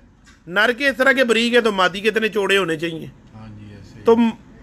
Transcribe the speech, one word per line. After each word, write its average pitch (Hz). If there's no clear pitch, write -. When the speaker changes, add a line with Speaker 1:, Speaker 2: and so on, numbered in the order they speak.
Speaker 1:
नर 208
के 277
इस 269
तरह 262
के 262
बारीक 233
है, 240
तो 220
मादी 185
के 214
इतने 214
चौड़े 196
होने 165
चाहिए। 156
Speaker 2:
हाँ 110
जी, 104
ऐसे -
ही। 104
Speaker 1:
तो 233
म-, 233